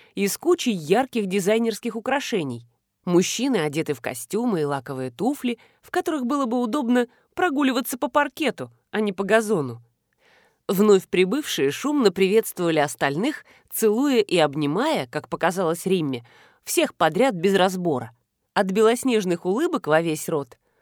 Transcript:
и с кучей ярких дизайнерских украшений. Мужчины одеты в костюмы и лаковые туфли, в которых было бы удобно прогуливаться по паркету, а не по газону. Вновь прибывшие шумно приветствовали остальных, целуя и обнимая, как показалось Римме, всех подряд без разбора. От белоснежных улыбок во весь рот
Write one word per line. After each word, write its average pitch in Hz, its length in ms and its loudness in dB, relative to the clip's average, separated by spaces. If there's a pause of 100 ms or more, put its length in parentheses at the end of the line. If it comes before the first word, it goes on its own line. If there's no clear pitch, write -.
(140)
и 196 140 0
с - 100 -4
кучей 339 340 0
ярких 202 560 -2
дизайнерских 214 680 -2
украшений. 202 720 -4 (380)
Мужчины 196 520 2
одеты 151 360 -2
в - 80 -10
костюмы 202 600 -4
и 147 40 0
лаковые 131 460 -6
туфли, 240 480 -4 (240)
в - 80 -20
которых 320 340 -4
было 277 200 -2
бы 240 140 -2
удобно 247 480 0 (280)
прогуливаться 269 640 0
по 294 80 -4
паркету, 277 640 -2 (180)
а 202 100 -4
не 208 140 0
по 202 100 -4
газону. 196 580 0 (840)
Вновь 196 400 4
прибывшие 185 640 0
шумно 262 420 2
приветствовали 185 680 0
остальных, 147 680 -2 (240)
целуя 233 520 2
и 180 160 0
обнимая, 156 680 0
как 147 240 -10
показалось 170 560 -2
Римме, 151 400 -2 (380)
всех - 320 -2
подряд 185 400 2
без 190 200 2
разбора. 175 560 0 (440)
От 190 160 0
белоснежных 214 720 2
улыбок 285 400 -2
во 156 160 4
весь 156 260 -4
рот 143 300 -6 (240)